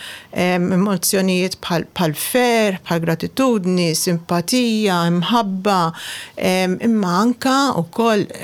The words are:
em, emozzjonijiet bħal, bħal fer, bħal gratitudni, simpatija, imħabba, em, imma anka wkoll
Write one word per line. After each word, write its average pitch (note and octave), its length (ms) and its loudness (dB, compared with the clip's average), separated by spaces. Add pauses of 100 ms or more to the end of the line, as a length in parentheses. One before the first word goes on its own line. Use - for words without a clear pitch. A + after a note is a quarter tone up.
(300)
em, F3+ 420 0
emozzjonijiet F#3 880 0
bħal, - 260 -2
bħal D#3+ 300 -2
fer, A3+ 680 2
bħal E3+ 220 -2
gratitudni, F3+ 880 0
simpatija, F3+ 1120 0
imħabba, F#3+ 720 0 (560)
em, F#3 460 0
imma G#3 400 0
anka B3 380 0 (180)
wkoll G#3 500 0 (180)